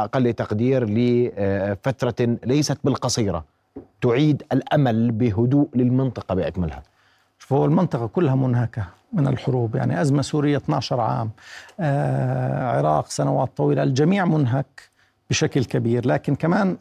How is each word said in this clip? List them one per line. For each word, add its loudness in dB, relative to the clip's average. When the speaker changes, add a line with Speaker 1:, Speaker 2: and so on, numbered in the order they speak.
Speaker 1:
أقل 2
تقدير 0
لفترة 0
ليست 0
بالقصيرة -2
تعيد 2
الأمل 2
بهدوء 2
للمنطقة 0
بأكملها". -4
Speaker 2:
شوف، -6
هو 2
المنطقة 0
كلها 0
منهكة 0
من 0
الحروب، -2
يعني -2
أزمة 2
سورية 0
اثناشر -2
عام، -2
آه، 0
عراق 2
سنوات -2
طويلة، 0
الجميع 2
منهك -2
بشكل 0
كبير، 0
لكن 0
كمان 0